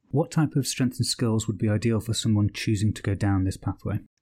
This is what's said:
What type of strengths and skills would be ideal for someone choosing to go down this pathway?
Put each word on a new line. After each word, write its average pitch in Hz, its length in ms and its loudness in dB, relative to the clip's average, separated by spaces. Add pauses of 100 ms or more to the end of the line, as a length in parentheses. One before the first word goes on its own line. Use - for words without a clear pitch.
(100)
What 151 220 0
type 151 240 0
of 131 100 0
strengths - 320 -2
and 120 80 -2
skills 110 400 0
would 104 120 -4
be 110 100 0
ideal 107 320 2
for 113 140 -4
someone 104 380 2
choosing 107 420 0
to - 80 -10
go 101 120 0
down 98 300 2
this 95 140 -2
pathway? 104 420 -4 (220)